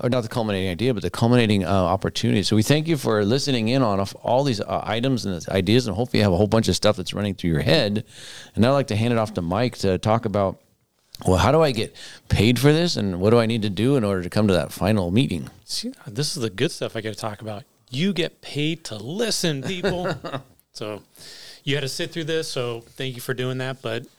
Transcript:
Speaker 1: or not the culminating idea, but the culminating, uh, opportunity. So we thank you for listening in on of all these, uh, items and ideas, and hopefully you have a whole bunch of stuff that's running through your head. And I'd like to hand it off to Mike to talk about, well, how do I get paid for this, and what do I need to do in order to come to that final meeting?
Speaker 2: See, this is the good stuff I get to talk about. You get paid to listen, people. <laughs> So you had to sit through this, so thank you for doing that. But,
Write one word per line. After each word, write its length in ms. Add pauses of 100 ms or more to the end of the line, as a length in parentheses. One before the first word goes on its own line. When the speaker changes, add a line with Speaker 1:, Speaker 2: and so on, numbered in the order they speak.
Speaker 1:
or 60
not 120
the 60
culminating 420
idea, 240
but 80
the 80
culminating, 540
uh, 60
opportunity. 720
So 140
we 60
thank 260
you 80
for 260
listening 460
in 120
on 200
of 140
all 280
these, 160
uh, 240
items 420
and 220
ideas, 400
and 80
hopefully 240
you 60
have 80
a 20
whole 120
bunch 200
of 80
stuff 220
that's 160
running 220
through 160
your 100
head. 420 (500)
And 120
I'd 60
like 160
to 100
hand 160
it 40
off 180
to 60
Mike 360
to 200
talk 280
about, 340 (680)
well, 120
how 160
do 80
I 100
get 240 (320)
paid 320
for 140
this, 240
and 240
what 80
do 100
I 60
need 160
to 80
do 260
in 80
order 180
to 80
come 200
to 40
that 200
final 360
meeting? 400 (140)
Speaker 2:
See, 300 (120)
this 300
is 60
the 80
good 240
stuff 240
I 40
get 120
to 60
talk 220
about. 220 (280)
You 200
get 300
paid 440
to 120
listen, 640
people. 580
<laughs> 40 (480)
So 280 (640)
you 100
had 60
to 80
sit 240
through 100
this, 240
so 320 (120)
thank 240
you 60
for 120
doing 240
that. 240
But, 240 (140)